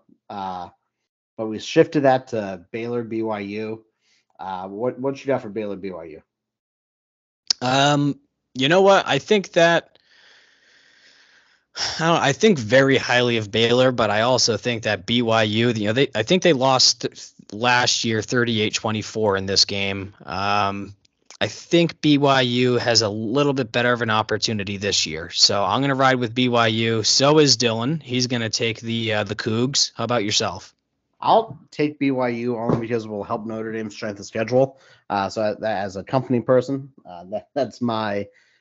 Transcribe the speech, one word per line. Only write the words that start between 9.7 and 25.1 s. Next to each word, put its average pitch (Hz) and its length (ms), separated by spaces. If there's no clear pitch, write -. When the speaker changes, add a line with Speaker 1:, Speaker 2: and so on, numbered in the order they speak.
Speaker 2:
I 160 80
don't, 165 140
I 135 120
think 208 260
very 131 380
highly 123 400
of 107 120
Baylor, 117 420
but 117 200
I 104 100
also 120 360
think 117 260
that 101 220
B 120 160
Y 113 220
U, 110 260
you 110 180
know, 110 60
they, 135 200
I 110 100
think 180 200
they 175 100
lost 131 540
last 117 520
year 110 180
thirty-eight 113 540
twenty-four 107 600
in 98 100
this 98 180
game. 98 480
Um, 101 680
I 101 60
think - 520
B 147 200
Y 139 220
U 123 340
has 117 260
a 110 80
little 113 440
bit 131 180
better 120 200
of 120 120
an 113 80
opportunity 107 680
this 95 300
year. 82 240